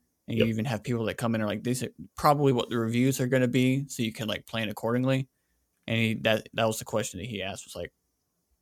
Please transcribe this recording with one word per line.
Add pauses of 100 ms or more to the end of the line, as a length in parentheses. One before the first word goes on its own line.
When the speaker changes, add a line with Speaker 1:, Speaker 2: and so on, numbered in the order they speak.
(260)
Speaker 1:
and
you
Speaker 2:
Yep.
Speaker 1:
even
have
people
that
come
in
and
are
like,
'These
are (240)
probably
what
the
reviews
are
gonna
be,'
so
you
can,
like,
plan
accordingly." (600)
And
he,
that,
that
was
the
question
that
he
asked,
was
like, (680)